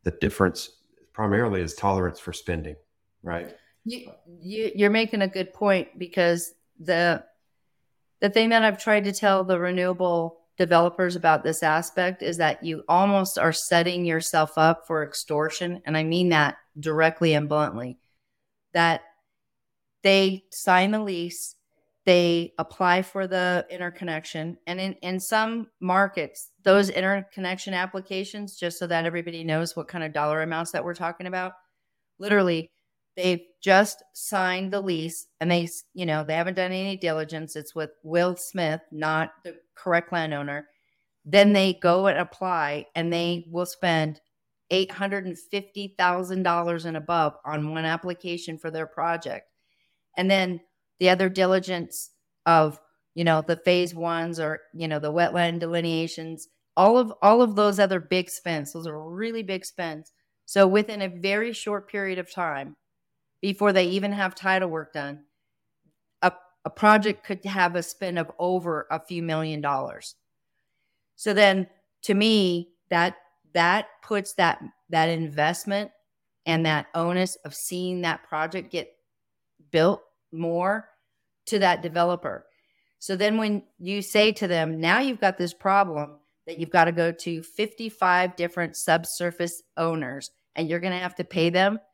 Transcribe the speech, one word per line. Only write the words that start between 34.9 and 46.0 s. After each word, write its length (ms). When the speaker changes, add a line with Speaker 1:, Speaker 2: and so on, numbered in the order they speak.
Speaker 2:
and 120
they, 120
s-, 200
you 120
know, 180
they 100
haven't 220
done 160
any 240
diligence. 600
It's 200
with 160
Will 340
Smith, 440
not 420
the 140
correct 360
landowner. 560
Then 280
they 200
go 340
and 100
apply 800
and 160
they 400
will 140
spend 560
eight 180
hundred 360
and 120
fifty 600
thousand 460